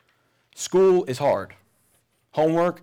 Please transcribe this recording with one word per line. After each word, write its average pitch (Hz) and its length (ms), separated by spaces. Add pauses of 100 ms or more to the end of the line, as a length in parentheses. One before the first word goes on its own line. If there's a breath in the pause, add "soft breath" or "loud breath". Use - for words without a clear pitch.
(560)
School 185 500
is 127 140
hard. 98 340 (800)
Homework 165 520